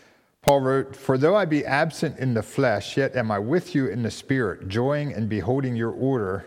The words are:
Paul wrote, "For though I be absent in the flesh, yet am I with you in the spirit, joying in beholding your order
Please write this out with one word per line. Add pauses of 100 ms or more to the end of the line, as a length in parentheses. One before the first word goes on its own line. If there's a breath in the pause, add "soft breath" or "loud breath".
(440 soft breath)
Paul
wrote,
"For
though
I
be
absent
in
the
flesh,
yet
am
I
with
you
in
the
spirit,
joying
in
beholding
your
order